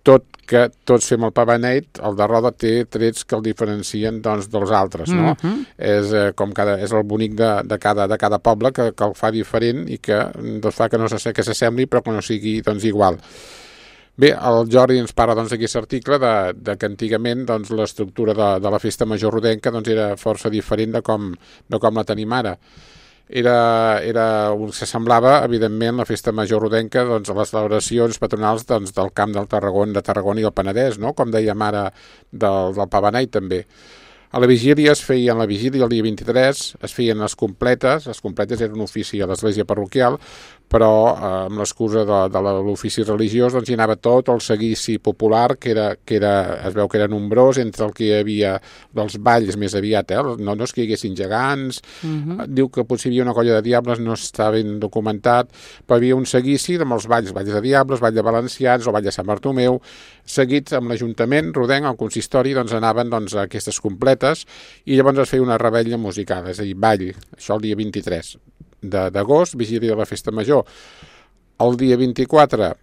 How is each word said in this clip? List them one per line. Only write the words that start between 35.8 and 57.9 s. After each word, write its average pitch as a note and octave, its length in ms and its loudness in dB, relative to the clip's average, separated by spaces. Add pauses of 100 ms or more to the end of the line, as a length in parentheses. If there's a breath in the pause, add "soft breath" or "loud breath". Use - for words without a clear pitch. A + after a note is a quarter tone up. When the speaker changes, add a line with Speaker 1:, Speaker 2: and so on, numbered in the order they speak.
Speaker 1:
el A#2 80 0
dia A2 120 0
vint-i-tres, A#2+ 600 0 (180)
es - 120 -10
feien A2+ 240 0
les G#2+ 160 -4
completes. B2+ 720 0
Les A2+ 160 -14
completes G#2+ 360 -4
eren G#2+ 200 -4
un G#2 60 -4
ofici G#2 340 -8
a F#2+ 80 -2
l'església G2+ 400 -2
parroquial, A#2+ 480 0 (560 loud breath)
però, A2+ 160 6 (240)
eh, G2+ 180 -4 (200)
amb G#2 100 -8
l'excusa A2 480 -2
de, G2+ 100 4 (140)
de G2 80 0
la, G2 140 0 (100)
l'ofici G#2 400 -4
religiós, A2 480 0
doncs, A#2+ 160 -2
hi B2 80 0
anava A2 240 0
tot B2+ 320 4
el A#2 80 2
seguici A2 540 -2 (100)
popular, A2+ 560 2
que A#2+ 140 -2
era, G#2+ 160 0 (100)
que - 160 -2
era, G2+ 140 2 (340)
es F#2+ 80 -4
veu G2+ 160 0
que - 80 -2
era G#2 160 2
nombrós, A2+ 480 4
entre A2 240 -4
el G#2 80 -4
que A2+ 140 -4
hi G#2 160 4
havia G#2 320 0 (420 loud breath)
dels G#2 240 -4
balls G#2+ 400 2
més G2+ 160 -4
aviat, G2+ 400 0
eh? C3 60 0 (180)
No, G2+ 160 -4
no A2+ 80 -4
és A#2+ 80 -8
que - 80 -6
hi A#2 60 0
haguessin G#2+ 320 -4
gegants. B2+ 640 -4 (180 loud breath)
Speaker 2:
Mhm. D#3+ 460 -6 (100)
Speaker 1:
Diu C3 160 2
que A#2+ 160 -4
potser B2+ 220 -2
hi B2 80 0
havia B2+ 100 0
una A#2 80 -4
colla A#2 220 4
de A2 100 -2
diables, A#2+ 320 0
no A2+ 160 -4
està - 380 -2
ben G#2+ 260 -2
documentat, G#2+ 720 0 (320 loud breath)
però A#2+ 160 4
hi B2 60 2
havia B2+ 100 4
un C3 80 -2
seguici C3+ 560 0
amb C3 160 0
els G2+ 80 -4
balls, A2 320 0
balls G2 160 -4
de G#2 160 0
diables, C3+ 320 2